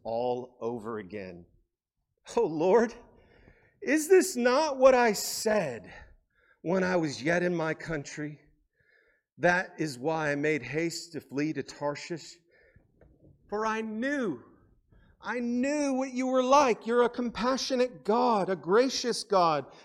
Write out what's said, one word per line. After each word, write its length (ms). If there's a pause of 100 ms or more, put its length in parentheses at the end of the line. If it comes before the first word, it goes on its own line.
all 560
over 380
again. 460 (920)
"Oh 100
Lord, 480 (880)
is 260
this 280
not 420
what 160
I 180
said 800 (680)
when 220
I 100
was 260
yet 220
in 140
my 180
country? 640 (1000)
That 380
is 220
why 320
I 60
made 260
haste 520
to 60
flee 340
to 100
Tarshish. 720 (1120)
For 180
I 140
knew, 640 (800)
I 180
knew 540
what 180
you 140
were 160
like. 440
You're 160
a 80
compassionate 960
God, 440
a 80
gracious 680
God, 440 (180)